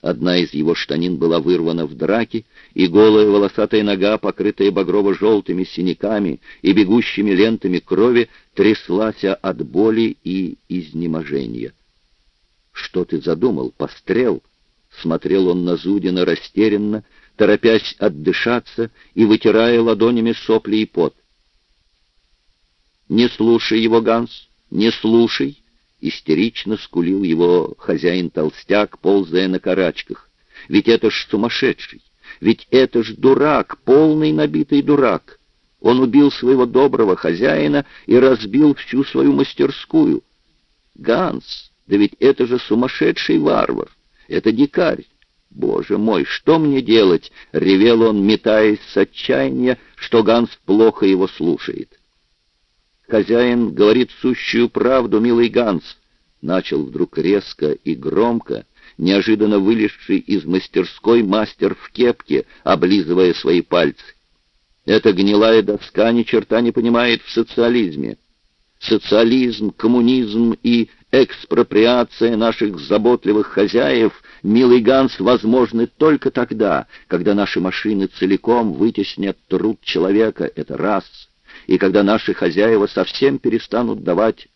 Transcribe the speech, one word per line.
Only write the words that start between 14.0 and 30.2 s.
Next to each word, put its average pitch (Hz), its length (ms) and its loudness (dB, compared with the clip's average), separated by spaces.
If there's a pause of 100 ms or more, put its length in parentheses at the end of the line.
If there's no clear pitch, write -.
смотрел 90 480 -2
он 90 160 -2
на 87 120 -2
Зудина 90 480 -2
растерянно, 104 800 -2 (320)
торопясь 107 600 2
отдышаться 107 920 -4 (240)
и 110 100 4
вытирая 113 560 4
ладонями 113 520 0
сопли 107 440 -2
и 107 100 -2
пот. - 280 -4 (1900)
«Не 117 200 2
слушай 113 520 0
его, 113 200 2
Ганс, 117 480 -4 (220)
не 110 200 0
слушай!» 117 720 0 (380)
истерично 98 760 -4
скулил 92 460 -4
его 87 560 0
хозяин-толстяк, 87 1200 -4
ползая 92 500 0
на 92 100 -2
карачках. - 720 -4 (380)